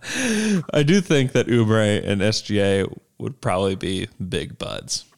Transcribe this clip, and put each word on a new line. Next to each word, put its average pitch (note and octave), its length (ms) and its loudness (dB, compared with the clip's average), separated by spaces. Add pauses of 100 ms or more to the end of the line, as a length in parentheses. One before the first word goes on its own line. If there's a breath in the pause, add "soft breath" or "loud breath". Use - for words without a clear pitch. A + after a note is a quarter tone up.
(720 loud breath)
I D3 140 4
do F#3+ 140 6
think C#3 320 2
that A#2+ 160 2
Oubre A2 580 4
and G2 160 0
S A2 200 0
G G#2 180 0
A G2 260 2 (320)
would - 220 -10
probably F#2+ 340 0
be F#2 340 -6 (200)
big E2+ 300 -8
buds. - 460 -8 (140)